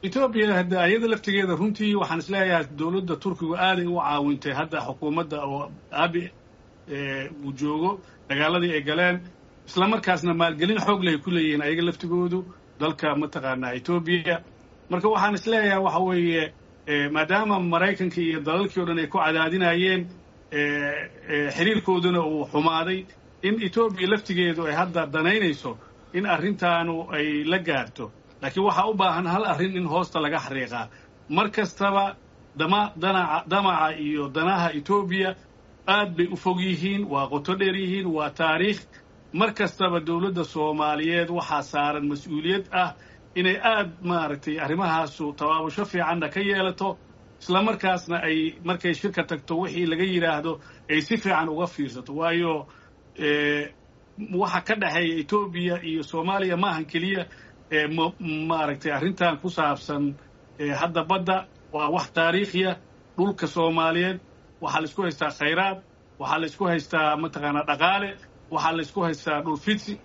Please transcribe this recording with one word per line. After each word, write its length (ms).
Ethiopia 520
hadda 340
iyada 200
laftigeeda 480
runtii 400
waxaan 220
is 120
leeyahay 360
dowladda 440
Turkigu 340
aad 240
ay 60
u 120
caawintay 560
hadda 320
xukuumadda 560
oo 280
Abiy, 360
eh, 420
uu 80
joogo, 380
dagaaladii 460
ay 80
galeen, 340
isla 220
markaasna 460
maalgelin 440
xoog 240
leh 120
ay 40
ku 120
leeyihiin 320
ayaga 200
laftigoodu 560
dalka 300
mataqaanaa 560
Ethiopia. 640
Marka 200
waxaan 240
is 120
leeyahay 360
waxa 180
weeye, 440
eh, 240
maadaama 480
Maraykanka 640
iyo 200
dalalkii 400
oo 60
dhan 120
ay 100
ku 100
cadaadinayeen, 840
eh, 600
eh, 220
xiriirkooduna 720
uu 240
xumaaday, 580
in 200
Ethiopia 460
laftigeedu 580
ay 120
hadda 280
danaynayso 680
in 120
arrintaanu 840
ay 340
la 140
gaarto. 540
Laakiin 220
waxaa 260
u 40
baahan 320
hal 180
arrin 320
in 100
hoosta 340
laga 180
xariiqaa. 500
Mar 220
kastaba 680
dama-, 400
danaca-, 520
damaca 500
iyo 300
danaha 440
Ethiopia 640
aad 300
bay 140
u 60
fog 240
yihiin, 500
waa 180
qoto 300
dheer 180
yihiin, 300
waa 240
taariikh. 500
Mar 220
kastaba 460
dowladda 440
Soomaaliyeed 840
waxaa 320
saaran 460
mas-uuliyad 640
ah 220
inay 240
aad, 320
maaragtay, 580
arrimahaasu 760
tabaabusho 500
fiicanna 460
ka 100
yeelato, 560
isla 220
markaasna 600
ay 320
markay 300
shirka 320
tagto 320
wixii 280
laga 180
yiraahdo 480
ay 100
si 160
fiican 320
uga 180
fiirsato. 480
Waayo, 520
eh, 560
waxa 280
ka 120
dhexeeya 460
Ethiopia 600
iyo 200
Soomaaliya 540
maahan 300
keliya, 400
eh, 200
ma-, 240
maaragtay, 440
arrintan 460
ku 120
saabsan, 680
eh, 160
hadda 300
badda 420
waa 180
wax 220
taariikhiya, 600
dhulka 300
Soomaaliyeed 720
waxaa 200
la 80
isku 140
haystaa 280
khayraad, 480
waxaa 220
la 60
isku 180
haystaa 520
mataqaanaa 520
dhaqaale, 420
waxaa 220
la 100
isku 220
haystaa 400
dhul 160
fidsi. 340